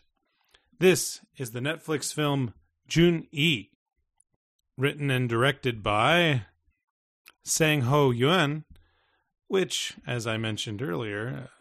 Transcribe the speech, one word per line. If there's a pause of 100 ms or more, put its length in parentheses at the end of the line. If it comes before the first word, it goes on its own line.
(800)
This (160)
is
the
Netflix
film (320)
Jun-E, (1080)
written
and
directed
by (1000)
Sang-ho
Yuan, (840)
which, (100)
as
I
mentioned
earlier, (120)